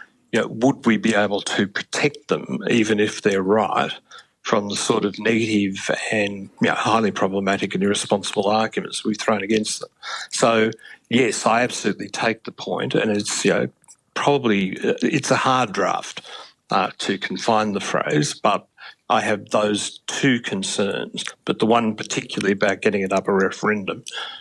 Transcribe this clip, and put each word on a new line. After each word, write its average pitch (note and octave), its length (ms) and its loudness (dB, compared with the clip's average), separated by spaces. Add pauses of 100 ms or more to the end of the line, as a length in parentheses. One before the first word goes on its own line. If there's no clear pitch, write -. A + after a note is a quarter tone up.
(320)
you A2+ 100 2
know, - 60 -2
would B2+ 380 2
we A2+ 120 4
be A2 180 0
able G#2 260 0
to - 260 -2
protect - 600 -4
them, - 320 -2 (100)
even A2 300 2
if G#2 220 0
they're G2 220 2
right, G2+ 480 2 (500)
from G#2 260 0
the G#2 80 -6
sort G#2+ 300 0
of G2+ 140 -2
negative G#2+ 720 0 (220)
and, G2+ 380 -2 (120)
you A#2 60 4
know, E2 60 2
highly A2 380 2
problematic G2 640 0
and F#2+ 100 0
irresponsible G2+ 640 0
arguments G#2+ 580 -2
we've A2 140 -2
thrown A2 220 0
against G#2+ 380 -2
them?" - 100 -14 (420)
So, A2+ 400 4 (380)
yes, A#2 360 2
I A#2 180 4
absolutely G#2 460 -4
take A2+ 340 -2
the - 80 -12
point, - 420 -4
and G#2+ 160 2
it's, G#2 360 -2
you G2+ 60 4
know, A2 160 2 (480)
probably, A2 640 2
uh, - 220 0
it's - 300 0
a B2+ 60 4
hard B2+ 340 2
draft, F2+ 500 -2 (520)
uh, G2 240 2
to G2 220 -2
confine G#2+ 540 0
the G2 60 -2
phrase, C#3+ 540 0
but - 340 0 (420)
I A2 120 4
have G#2 300 -2
those G#2 560 0
two B2+ 320 0
concerns, - 840 -4 (220)
but - 140 -2
the A2+ 80 2
one A2+ 280 4
particularly - 580 -2
about G2+ 280 0
getting G2+ 220 2
it F#2+ 100 -2
up F#2+ 140 0
a G2+ 60 2
referendum, F#2+ 680 0 (380)